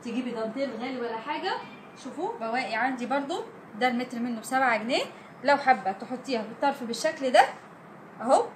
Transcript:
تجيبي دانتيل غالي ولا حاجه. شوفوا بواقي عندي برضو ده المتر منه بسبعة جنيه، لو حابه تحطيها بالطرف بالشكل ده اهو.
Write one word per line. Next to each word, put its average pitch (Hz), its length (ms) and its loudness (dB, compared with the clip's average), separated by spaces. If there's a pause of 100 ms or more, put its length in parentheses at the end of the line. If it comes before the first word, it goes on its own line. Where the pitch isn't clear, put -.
تجيبي 247 280 -4
دانتيل 240 400 -4
غالي 240 300 -6
ولا 226 160 -4
حاجه. 311 360 -4 (500)
شوفوا 320 360 -4
بواقي 226 360 -2
عندي 247 300 0
برضو 277 380 -2 (360)
ده 247 80 4
المتر 247 320 -2
منه 233 200 -4
بسبعة 254 380 2
جنيه، 254 260 0 (400)
لو 277 140 8
حابه 220 340 4
تحطيها 240 500 -4
بالطرف 220 420 0
بالشكل 262 480 -2
ده 330 140 10 (760)
اهو. 285 240 6 (100)